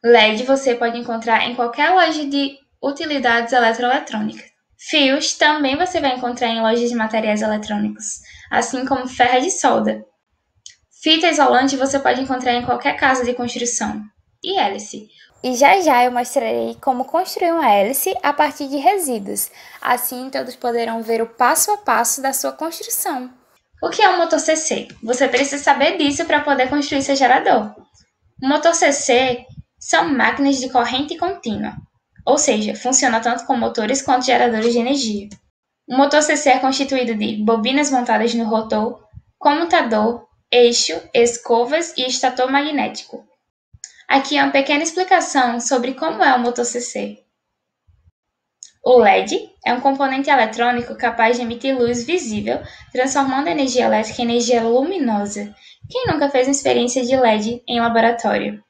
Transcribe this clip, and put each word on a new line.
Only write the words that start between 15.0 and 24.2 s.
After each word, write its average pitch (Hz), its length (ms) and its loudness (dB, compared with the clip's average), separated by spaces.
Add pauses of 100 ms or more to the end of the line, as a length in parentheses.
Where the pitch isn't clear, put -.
E 254 120 -4
já 294 260 6
já 254 240 4
eu 247 80 0
mostrarei 233 680 -2
como 254 240 -2
construir 349 480 -2
uma 320 160 2
hélice 214 540 2
a 294 100 2
partir 294 360 -2
de 277 80 -6
resíduos, 262 720 -2 (320)
assim - 480 -4
todos 262 240 -8
poderão 233 480 -4
ver 226 180 -2
o 226 60 -2
passo 285 460 2
a 415 60 -2
passo 233 440 0
da 269 100 -2
sua 269 200 -4
construção. 311 800 -8 (520)
O 339 80 -4
que - 120 0
é 392 60 6
um 359 100 2
motor 320 200 2